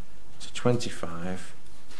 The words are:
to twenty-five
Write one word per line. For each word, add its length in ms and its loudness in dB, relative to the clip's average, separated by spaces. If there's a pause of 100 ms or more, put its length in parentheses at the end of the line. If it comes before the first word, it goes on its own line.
(400)
to 140 0
twenty-five 1000 0 (460)